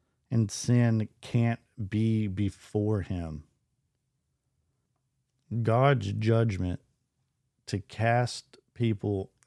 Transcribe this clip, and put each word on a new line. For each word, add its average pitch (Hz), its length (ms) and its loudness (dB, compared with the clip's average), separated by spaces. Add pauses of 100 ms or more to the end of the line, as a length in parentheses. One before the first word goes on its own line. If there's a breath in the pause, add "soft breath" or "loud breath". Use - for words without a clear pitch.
(300)
and 113 220 0
sin 117 580 2 (120)
can't 117 380 -2 (300)
be 110 380 0
before 104 760 -4
him. 80 420 -8 (2250)
God's 113 500 2
judgment 107 640 2 (880)
to 98 140 -6
cast - 800 -2 (180)
people 104 560 -2 (160)